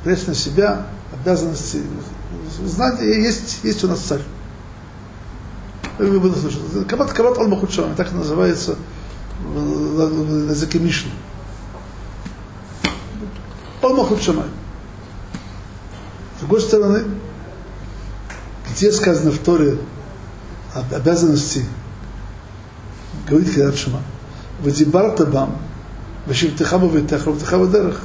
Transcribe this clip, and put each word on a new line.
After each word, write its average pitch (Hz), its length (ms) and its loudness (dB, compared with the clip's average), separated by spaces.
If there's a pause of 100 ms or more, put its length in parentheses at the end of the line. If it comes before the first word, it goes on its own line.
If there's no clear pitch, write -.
Принять 175 240 2
на 156 80 0
себя 196 500 2 (260)
обязанности, 165 680 0 (800)
знание, 220 600 4
есть, - 400 0
есть 214 200 2
у 190 40 4
нас 170 120 2
царь. 143 220 -2 (1800)
Вы, 196 220 6
вы 185 120 6
слышали. 160 520 -2
Каббалат, - 300 0
Каббалат 240 260 4
Оль 220 80 4
Малхут 190 240 2
Шамай, 160 240 0
так 180 160 0
называется 170 640 2 (680)
в, 151 140 -6
в, 151 920 2
в - 40 0
языке 160 260 0
Мишны. 165 340 0 (2750)
Оль 254 120 4
Малхут 220 280 4
Шамай. 156 240 2 (1900)
С - 40 -12
другой 180 200 4
стороны, 208 420 6 (1700)
где 196 220 4
сказано 156 400 4
в - 80 0
Торе 156 380 6 (1000)
об 127 180 -4
обязанности 151 720 4 (1600)
говорить 160 240 6
Криат 139 240 4
Шма? - 240 -2 (640)
«Вадибарта 151 640 4
бам, 135 320 0 (680)
вешивтеха 147 520 2
бавитеха, 156 500 4
вавитеха 151 280 2
вадерах». 185 480 4